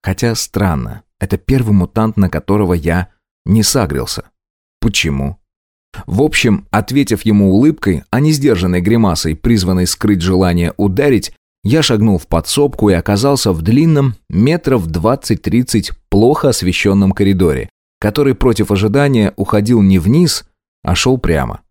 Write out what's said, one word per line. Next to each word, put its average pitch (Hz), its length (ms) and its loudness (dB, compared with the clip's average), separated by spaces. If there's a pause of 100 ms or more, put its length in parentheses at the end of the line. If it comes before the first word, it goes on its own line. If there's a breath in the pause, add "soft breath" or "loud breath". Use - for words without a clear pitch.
Хотя 113 320 -2
странно. 73 680 -4 (180)
Это 95 160 -4
первый 127 360 0
мутант, 107 440 0
на 95 140 2
которого 95 420 -2
я 85 360 -2 (360)
не 107 180 2
сагрился. 73 600 -4 (560)
Почему? 69 580 -4 (680 loud breath)
В 123 160 0
общем, 123 480 0
ответив 117 520 -2
ему 101 300 2
улыбкой, 104 580 0
а 123 100 0
не 156 120 2
сдержанной 95 480 0
гримасой, 90 560 0
призванной 92 500 0
скрыть 101 360 -2
желание 90 540 0
ударить, 104 580 0 (280)
я 143 200 2
шагнул 107 340 2
в - 100 -6
подсобку 107 640 0
и 95 60 4
оказался 104 580 0
в 80 80 -2
длинном, 139 540 2 (160)
метров 135 560 0
двадцать-тридцать, 107 1040 -2 (160)
плохо 113 420 2
освещённом 95 600 0
коридоре, 92 560 0 (320)
который 135 340 0
против 107 360 0
ожидания 110 680 2
уходил 107 460 0
не 95 160 4
вниз, 135 480 0 (360)
а 87 120 -2
шёл 127 240 0
прямо. 69 420 -4 (100)